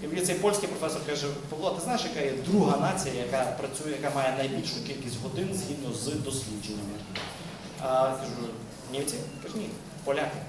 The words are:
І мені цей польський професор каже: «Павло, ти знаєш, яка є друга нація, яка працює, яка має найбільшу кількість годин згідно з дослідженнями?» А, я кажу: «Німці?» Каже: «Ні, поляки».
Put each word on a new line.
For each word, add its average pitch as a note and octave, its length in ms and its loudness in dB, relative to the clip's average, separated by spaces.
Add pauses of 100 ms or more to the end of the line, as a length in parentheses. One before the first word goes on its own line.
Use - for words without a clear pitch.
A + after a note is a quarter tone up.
І - 40 -4
мені E3+ 140 0
цей F3+ 140 4
польський F#3+ 340 4
професор D#3+ 360 0
каже: C#3+ 220 0 (220)
«Павло, D#3 200 0
ти F#3 140 -2
знаєш, A#3+ 180 2 (140)
яка C#3+ 100 0
є C3 80 2 (140)
друга F#3 300 8
нація, C#3 380 2
яка B2 280 2
працює, C3+ 480 -2 (100)
яка C#3+ 140 0
має C3+ 220 4
найбільшу C3+ 380 0 (120)
кількість C3 360 -4
годин F#3+ 300 -2
згідно C#3 400 -2
з A2 120 -2
дослідженнями?» G#2+ 920 -2 (840)
А, C3+ 60 0
я C3 280 6
кажу: A2+ 160 -4 (600)
«Німці?» C3+ 240 -2 (280)
Каже: - 140 -6
«Ні, G#3 120 -4 (340)
поляки». C#3+ 340 2 (120)